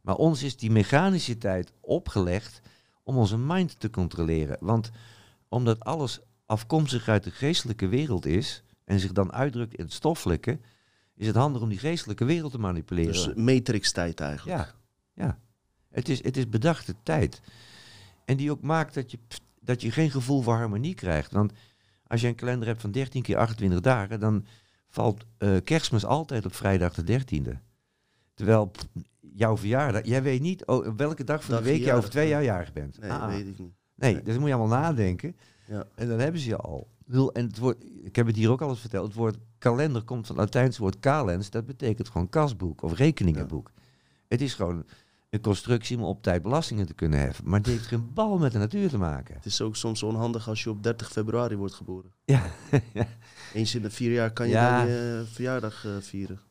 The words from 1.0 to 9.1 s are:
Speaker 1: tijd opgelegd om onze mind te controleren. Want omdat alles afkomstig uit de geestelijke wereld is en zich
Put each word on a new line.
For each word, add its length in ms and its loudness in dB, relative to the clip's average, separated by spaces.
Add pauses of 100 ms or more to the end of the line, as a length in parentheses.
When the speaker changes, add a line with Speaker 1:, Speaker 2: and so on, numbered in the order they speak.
Speaker 1:
tijd 340 -2 (100)
opgelegd 800 -2 (420)
om 140 0
onze 200 4
mind 420 0
te 100 -4
controleren. 720 0
Want 320 0 (580)
omdat 300 0
alles 400 -4 (260)
afkomstig 640 0
uit 160 4
de 80 -8
geestelijke 560 -2
wereld 380 0
is 380 -2 (200)
en 160 0
zich 120 -2